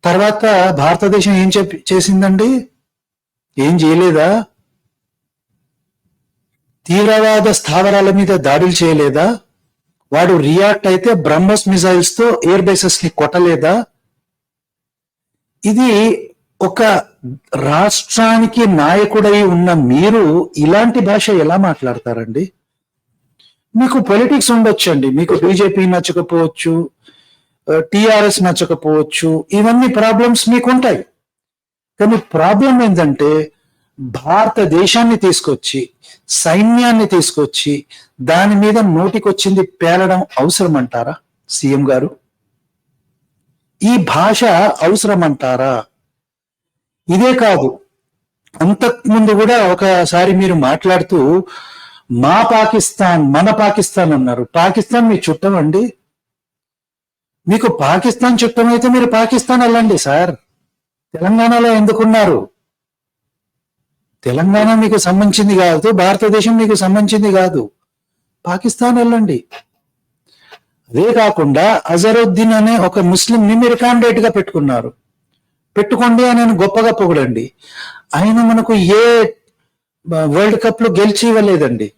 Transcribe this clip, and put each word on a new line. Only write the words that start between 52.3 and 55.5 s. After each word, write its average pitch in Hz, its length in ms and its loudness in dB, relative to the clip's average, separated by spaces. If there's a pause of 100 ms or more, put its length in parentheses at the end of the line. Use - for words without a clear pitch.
పాకిస్తాన్, 208 680 0 (140)
మన 180 120 2 (140)
పాకిస్తాన్ 196 560 0
అన్నారు. 123 260 -4 (140)
పాకిస్తాన్ 220 500 0
మీ 208 80 2 (140)
చుట్టం 196 320 -2